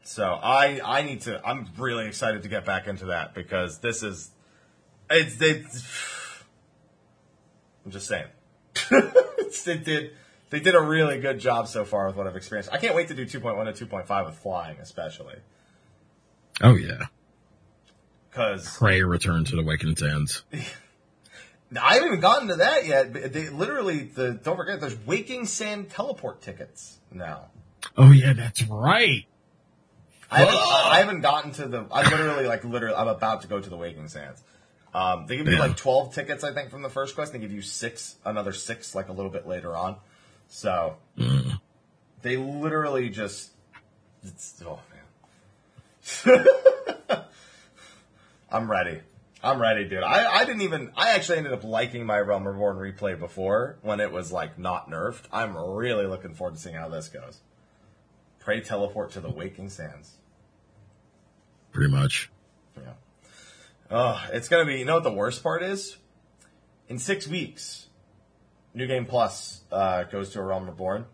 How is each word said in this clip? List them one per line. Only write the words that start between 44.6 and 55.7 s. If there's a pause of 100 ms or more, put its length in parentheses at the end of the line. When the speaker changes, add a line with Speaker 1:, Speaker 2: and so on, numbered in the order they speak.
Speaker 1:
oh, (1500)
man. (640)
<laughs> (1300)
I'm
ready. (440)
I'm
ready,
dude.
I, (140)
I
didn't
even,
I
actually
ended
up
liking
my
Realm
Reborn
replay
before
when
it
was,
like,
not
nerfed. (100)
I'm
really